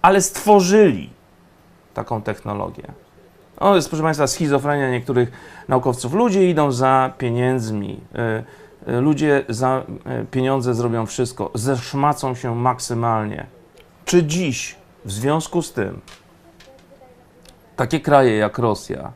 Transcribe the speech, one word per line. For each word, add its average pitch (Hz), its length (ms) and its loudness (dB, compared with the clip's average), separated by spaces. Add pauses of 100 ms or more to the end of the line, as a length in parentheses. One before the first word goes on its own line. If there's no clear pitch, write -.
ale 190 200 6
stworzyli 185 880 4 (840)
taką 110 280 -6
technologię. 104 640 -8 (760)
O, 196 180 4
jest, 156 140 0
proszę 156 140 -4
państwa, 151 240 0
schizofrenia 143 640 0
niektórych 123 400 0 (360)
naukowców. 127 460 -2
Ludzie 196 360 2
idą 151 220 0
za 131 460 2
pieniędzmi. 117 800 -2 (880)
Y, - 40 -6
y, 120 100 0
ludzie 143 480 2
za, 131 340 -2 (380)
y, 113 40 -8
pieniądze 127 480 -2
zrobią 117 320 -2
wszystko. 123 480 -6
Zeszmacą 135 840 -2
się 120 200 -6
maksymalnie. 117 920 -2 (600)
Czy 175 180 4
dziś 151 520 -4 (300)
w 101 60 -10
związku 147 500 -2
z - 120 -10
tym 95 280 -6 (1700)
takie 143 240 -2
kraje 135 380 6
jak 107 200 0
Rosja 110 580 -2